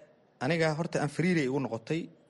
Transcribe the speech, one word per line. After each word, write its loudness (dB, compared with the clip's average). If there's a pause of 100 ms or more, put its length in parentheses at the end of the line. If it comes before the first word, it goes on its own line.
(420)
aniga 2
horta -2
aan 0
fariiray 2
igu 0
noqotay -4 (280)